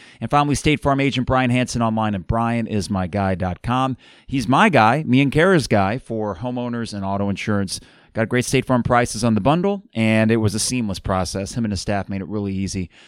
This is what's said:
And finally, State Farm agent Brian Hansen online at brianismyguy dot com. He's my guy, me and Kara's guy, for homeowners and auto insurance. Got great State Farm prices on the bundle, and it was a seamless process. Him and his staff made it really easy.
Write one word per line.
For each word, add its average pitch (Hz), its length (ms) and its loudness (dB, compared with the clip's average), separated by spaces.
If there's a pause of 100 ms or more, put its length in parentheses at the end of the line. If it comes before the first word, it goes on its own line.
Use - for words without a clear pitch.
(200)
And 113 100 -8
finally, 147 240 2
State 151 240 2
Farm 139 220 0
agent 127 260 0
Brian 127 240 2
Hansen 123 320 0
online 110 320 0
at 92 140 -6
brianismyguy 101 1080 -2
dot 90 260 -4
com. 131 340 -2 (320)
He's 131 180 -2
my 165 220 4
guy, 131 340 4
me 127 180 4
and 139 120 2
Kara's 160 340 4
guy, 104 320 2
for 107 380 -6
homeowners 120 580 -6
and 98 100 -6
auto 98 240 -2
insurance. 98 520 -2 (340)
Got 110 140 -2
great 123 160 0
State - 220 0
Farm 123 160 2
prices 120 420 0
on 117 100 4
the 107 60 2
bundle, 180 440 0 (100)
and 110 360 4
it 113 60 4
was 107 180 2
a 110 40 -2
seamless 110 400 -4
process. 95 560 -4
Him 117 100 -2
and 104 80 -2
his 90 80 -4
staff 101 300 -4
made 98 100 -6
it 82 80 -8
really 101 240 -4
easy. 95 380 -4 (180)